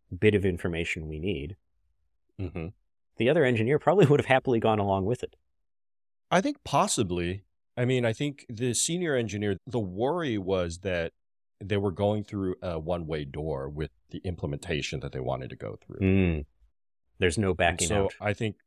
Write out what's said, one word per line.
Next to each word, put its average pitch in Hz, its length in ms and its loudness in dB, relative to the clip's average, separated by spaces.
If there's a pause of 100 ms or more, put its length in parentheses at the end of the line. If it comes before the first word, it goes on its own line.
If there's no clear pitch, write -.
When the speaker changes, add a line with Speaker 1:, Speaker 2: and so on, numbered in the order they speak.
(180)
Speaker 1:
bit 104 180 4
of 95 100 2
information 85 640 -2
we 78 120 -8
need," 82 360 -4 (840)
Speaker 2:
Mm-hmm. 85 280 -6 (480)
Speaker 1:
the 113 140 2
other 156 160 4
engineer 123 340 2
probably 175 260 6
<laughs> 123 40 8
would 143 100 6
have 117 80 0
happily 131 320 4
gone 110 200 4
along 98 260 2
with 117 180 -2
it. - 120 -10 (960)
Speaker 2:
I 175 120 4
think 285 220 -2
possibly. 95 800 0 (340)
I 123 80 0
mean, 123 200 2
I 113 80 2
think 143 360 -6
the 120 240 -2
senior 165 420 0
engineer, 104 420 0 (100)
the 117 120 -2
worry 117 580 0
was 90 420 0
that 87 340 -2 (500)
they 101 140 0
were 101 140 0
going 101 320 0
through 95 380 -4
a 85 180 -4
one-way 80 460 -4
door 69 440 -6
with 73 220 -6 (180)
the - 140 -10
implementation 76 800 -4
that 67 100 -8
they 65 80 -6
wanted 64 320 -6
to - 40 -14
go 53 300 -10
through. - 140 -12
Speaker 1:
Mm. 92 460 2 (720)
There's 90 180 2
no 101 120 2
Speaker 2:
And 85 80 0
Speaker 1:
backing 87 300 2
Speaker 2:
so 98 180 2
Speaker 1:
out. 92 140 -4
Speaker 2:
I 104 140 -2
think, 107 340 -4